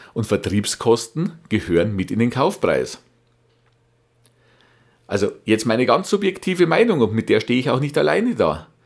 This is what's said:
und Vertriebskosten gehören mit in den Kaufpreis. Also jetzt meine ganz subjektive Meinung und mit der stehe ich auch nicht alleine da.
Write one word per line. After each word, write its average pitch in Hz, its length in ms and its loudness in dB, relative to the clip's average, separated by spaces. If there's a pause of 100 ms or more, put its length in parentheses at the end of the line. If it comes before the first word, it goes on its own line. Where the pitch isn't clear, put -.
(140)
und 107 120 -4
Vertriebskosten 113 1080 -2 (160)
gehören 98 460 0
mit 92 140 -2
in 95 80 -4
den 117 140 0
Kaufpreis. 113 680 -2 (2000)
Also 98 260 0 (140)
jetzt 107 200 2
meine 117 200 2
ganz 135 240 2
subjektive 185 560 0
Meinung 175 360 2
und 104 120 2
mit 113 160 -2
der 104 120 4
stehe 123 180 0
ich 131 100 -2
auch 127 100 0
nicht 143 180 -4
alleine 170 360 0
da. 80 340 -2 (180)